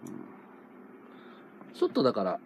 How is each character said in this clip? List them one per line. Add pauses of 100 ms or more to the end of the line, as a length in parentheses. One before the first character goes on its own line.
う (1600)
ん。
ち
ょ
っ
と
だ
か
ら